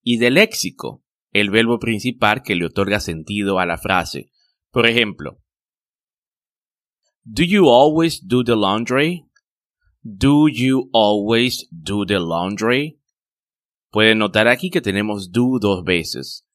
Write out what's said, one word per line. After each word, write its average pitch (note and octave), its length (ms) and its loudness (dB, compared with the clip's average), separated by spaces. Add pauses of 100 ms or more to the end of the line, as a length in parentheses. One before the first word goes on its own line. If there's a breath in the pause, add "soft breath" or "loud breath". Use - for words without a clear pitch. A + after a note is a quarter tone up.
y A#2+ 160 0
de A#2+ 140 2
léxico, - 720 -2 (280)
el G#2 180 0
verbo A2+ 300 2
principal A#2 640 -2
que G2+ 120 -4
le F2 100 -2
otorga G2 340 -2
sentido G2 600 -4
a F#2 60 0
la E2+ 120 -4
frase. - 520 -4 (400)
Por A#2 160 0
ejemplo, A2 540 -2 (1800)
"Do A#2 200 -4
you F3+ 260 4
always D#3 580 4
do B2 160 2
the A#2 120 2
laundry?" A#2+ 680 -2 (760)
"Do C#3 480 2
you C3 440 -2
always A2+ 800 2
do G2+ 340 -6
the F#2+ 140 0
laundry?" G2+ 800 -4 (920)
Pueden A2 260 2
notar G#2+ 300 2
aquí C3 220 0
que F3 120 -2
tenemos G2+ 500 -4
do B2 300 0
dos G2 220 0
veces. E2 720 -6